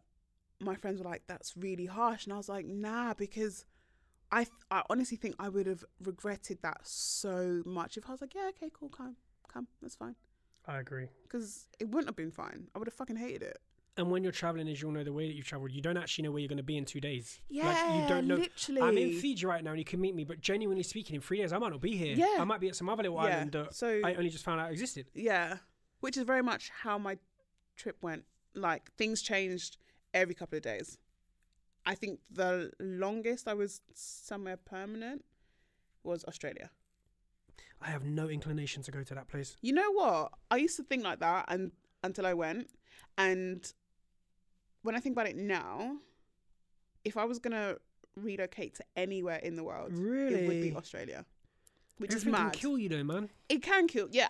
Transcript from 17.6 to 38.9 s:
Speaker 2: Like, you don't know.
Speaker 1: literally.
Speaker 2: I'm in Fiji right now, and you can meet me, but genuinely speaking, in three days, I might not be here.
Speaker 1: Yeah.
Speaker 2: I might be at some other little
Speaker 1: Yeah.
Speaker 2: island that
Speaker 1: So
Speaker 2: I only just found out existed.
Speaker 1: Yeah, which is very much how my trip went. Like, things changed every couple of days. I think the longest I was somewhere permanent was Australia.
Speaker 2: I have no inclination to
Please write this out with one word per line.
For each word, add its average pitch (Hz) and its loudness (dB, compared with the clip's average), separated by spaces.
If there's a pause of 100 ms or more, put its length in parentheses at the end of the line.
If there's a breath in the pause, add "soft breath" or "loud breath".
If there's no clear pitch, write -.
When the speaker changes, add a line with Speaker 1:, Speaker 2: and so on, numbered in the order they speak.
Speaker 2:
Like, 330 4
you 285 2
don't 269 4
know. 277 6
Speaker 1:
literally. 302 2
Speaker 2:
I'm 233 8
in 175 4
Fiji 196 0
right 170 2
now, 156 -2
and 160 -2
you 156 0
can 180 -2
meet 190 2
me, 160 -2
but 156 -8
genuinely 190 2
speaking, 185 -6
in 143 -2
three 190 0
days, 180 2
I 175 2
might 226 0
not 139 -6
be 202 0
here. 165 0
Speaker 1:
Yeah. 370 6
Speaker 2:
I - 4
might 208 2
be 185 2
at 180 -6
some 180 -4
other 220 0
little 175 0
Speaker 1:
Yeah. 160 4
Speaker 2:
island 151 -2
that 151 -2
Speaker 1:
So 226 0
Speaker 2:
I 175 4
only 175 2
just 160 -8
found 165 2
out 165 -2
existed. 160 -6
Speaker 1:
Yeah, 185 2 (440)
which 262 -2
is 262 0
very 254 4
much - 0
how 208 -4
my 196 -4 (580)
trip - -8
went. 160 -4 (280)
Like, 170 0
things 220 2
changed 190 0 (360 soft breath)
every 180 6
couple 160 -6
of 151 -6
days. - -6 (880)
I 185 2
think 196 -6 (120)
the 180 2
longest 208 -2
I 220 0
was 202 -2 (120)
somewhere 196 -8
permanent 220 -8 (800)
was 170 -2
Australia. - -10 (1080 loud breath)
Speaker 2:
I - -8
have 143 -2
no 151 0
inclination 147 -4
to 135 -12